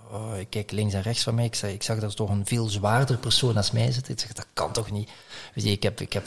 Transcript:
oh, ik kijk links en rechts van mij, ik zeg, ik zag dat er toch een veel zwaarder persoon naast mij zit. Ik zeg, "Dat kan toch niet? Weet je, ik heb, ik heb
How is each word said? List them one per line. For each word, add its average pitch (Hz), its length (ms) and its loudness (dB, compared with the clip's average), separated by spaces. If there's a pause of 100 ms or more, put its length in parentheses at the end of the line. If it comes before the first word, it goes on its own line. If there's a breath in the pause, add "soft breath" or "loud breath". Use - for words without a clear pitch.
(120)
oh, 110 260 -6
ik 95 120 -8
kijk 104 220 -4
links 104 220 0
en 95 80 0
rechts 113 220 0
van 113 120 0
mij, 117 100 4
ik 113 100 -2
zeg, 101 160 -2
ik 95 120 -6
zag 113 160 0
dat 107 100 -2
er 98 60 -8
toch 107 140 -2
een 101 160 2
veel 117 240 0
zwaarder 113 480 4
persoon 117 360 4
naast 104 200 2
mij 117 180 4
zit. 123 180 -4
Ik - 100 -6
zeg, - 140 -6
"Dat - 200 -12
kan 82 180 -2
toch 104 200 -2
niet? 104 180 -4 (440 loud breath)
Weet 107 120 -4
je, 107 60 4
ik 98 120 2
heb, - 180 0
ik - 120 -6
heb 101 140 -2